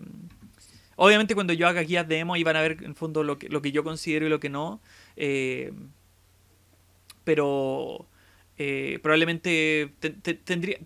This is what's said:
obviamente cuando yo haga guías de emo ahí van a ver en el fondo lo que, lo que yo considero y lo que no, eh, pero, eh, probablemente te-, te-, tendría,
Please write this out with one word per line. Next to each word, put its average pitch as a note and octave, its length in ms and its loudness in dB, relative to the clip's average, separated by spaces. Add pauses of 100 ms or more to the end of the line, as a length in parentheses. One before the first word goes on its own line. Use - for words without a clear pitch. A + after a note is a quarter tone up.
(960)
obviamente G#3 400 6
cuando F#3+ 160 0
yo E3+ 160 2
haga F3 140 2
guías E3 260 0
de D#3+ 120 0
emo E3+ 160 -2
ahí E3+ 80 0
van D#3+ 120 4
a D#3 60 2
ver D#3+ 180 0
en - 60 -14
el D3 100 -12
fondo D#3 280 -2
lo D3 140 -2
que, - 120 -14
lo D3 120 -2
que D3 120 -4
yo D3 100 0
considero D#3 440 -2
y - 20 0
lo D3+ 100 2
que D3 80 -6
no, D#3 340 -6 (360)
eh, C3 560 -4 (1500)
pero, C#3 840 0 (500)
eh, C#3 460 -4
probablemente D#3 960 2
te-, D#3 120 -4
te-, E3 240 -6
tendría, F3+ 500 -4